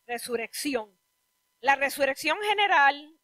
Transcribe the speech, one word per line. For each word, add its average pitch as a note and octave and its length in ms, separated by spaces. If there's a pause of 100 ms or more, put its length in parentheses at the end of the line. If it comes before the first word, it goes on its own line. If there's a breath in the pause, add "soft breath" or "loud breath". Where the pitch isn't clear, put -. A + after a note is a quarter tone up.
resurrección. A#3 920 (640)
La C4+ 160
resurrección C#4 640
general D#4+ 840